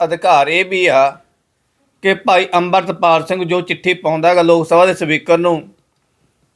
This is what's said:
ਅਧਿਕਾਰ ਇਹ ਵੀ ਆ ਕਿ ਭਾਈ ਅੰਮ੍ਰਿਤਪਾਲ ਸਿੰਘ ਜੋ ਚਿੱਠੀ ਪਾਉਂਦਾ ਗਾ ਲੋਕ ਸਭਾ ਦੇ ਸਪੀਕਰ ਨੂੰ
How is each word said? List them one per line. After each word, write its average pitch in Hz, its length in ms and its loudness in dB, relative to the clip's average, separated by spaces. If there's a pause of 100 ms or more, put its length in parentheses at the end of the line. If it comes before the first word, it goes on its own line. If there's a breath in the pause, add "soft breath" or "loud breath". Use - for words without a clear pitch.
ਅਧਿਕਾਰ 160 440 0
ਇਹ 175 180 0
ਵੀ 185 220 -2
ਆ 135 220 2 (960)
ਕਿ 190 140 0
ਭਾਈ 190 380 0
ਅੰਮ੍ਰਿਤਪਾਲ 175 680 0
ਸਿੰਘ 185 180 -6
ਜੋ 175 180 -4
ਚਿੱਠੀ 180 340 -4
ਪਾਉਂਦਾ 160 400 0
ਗਾ 175 60 2
ਲੋਕ 170 260 2
ਸਭਾ 170 180 4
ਦੇ 190 100 2
ਸਪੀਕਰ 156 420 -2
ਨੂੰ 170 240 -2 (960)